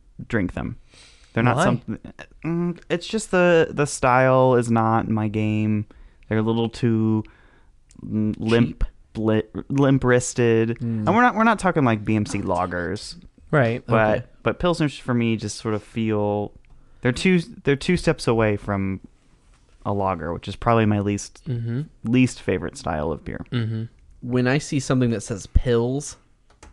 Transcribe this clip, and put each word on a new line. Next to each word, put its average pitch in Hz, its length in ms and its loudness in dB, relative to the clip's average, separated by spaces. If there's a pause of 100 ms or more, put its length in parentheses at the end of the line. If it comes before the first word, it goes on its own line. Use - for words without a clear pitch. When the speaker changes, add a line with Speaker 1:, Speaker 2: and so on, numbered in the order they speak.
(280)
Speaker 1:
drink 104 280 -2
them. - 220 -8 (560)
They're 113 100 0
not 120 140 2
Speaker 2:
Why? 156 80 2
Speaker 1:
something. 120 340 -2 (440)
Mm, 170 360 -4 (100)
it's 175 180 -4
just 220 220 -6
the, 175 400 4
the - 160 0
style 131 720 4
is 120 160 2
not 113 360 2
my 110 200 -2
game. 107 580 -2 (440)
They're 110 100 0
a - 20 2
little 113 260 0
too, 110 560 0 (800)
mm, 107 360 -2
limp, 117 440 2
Speaker 3:
Cheap. - 80 -2 (220)
Speaker 1:
bli-, 110 300 0 (260)
limp-wristed, 123 1000 2 (100)
Speaker 3:
Mm. 113 260 -4
Speaker 1:
and 165 100 4
we're 233 60 4
not, 247 140 4
we're 220 100 2
not 226 140 2
talking, 165 260 2
like, 110 180 2
B 110 120 0
M 107 100 2
C 101 140 -4
lagers, 90 760 -4 (360)
Speaker 2:
Right. 120 340 0
Speaker 1:
but 110 320 2
Speaker 3:
Okay. 117 80 -8 (180)
Speaker 1:
but 113 160 -2
Pilsners 165 400 0
for - 140 -4
me 117 240 2
just 107 200 -8
sort 110 180 -4
of 104 80 -6
feel 104 680 -2 (500)
they're 123 100 2
two, 185 280 2 (240)
they're 143 140 2
two 180 180 0
steps 160 320 0
away 113 300 2
from 98 420 -4 (840)
a 101 80 -2
lager, 92 400 -2
which - 160 -8
is 101 80 -10
probably 117 280 2
my 104 140 2
least 101 480 -4
Speaker 2:
Mm-hmm. 117 360 -6 (200)
Speaker 1:
least 123 380 2
favorite 85 340 -4
style 80 360 -4
of 73 120 -8
beer. - 280 -12
Speaker 2:
Mm-hmm. 113 320 -4 (380)
Speaker 3:
When 123 260 0
I 131 100 2
see 151 240 -4
something 127 300 0
that 104 100 -4
says 98 260 -10
Pils, 123 680 0 (560)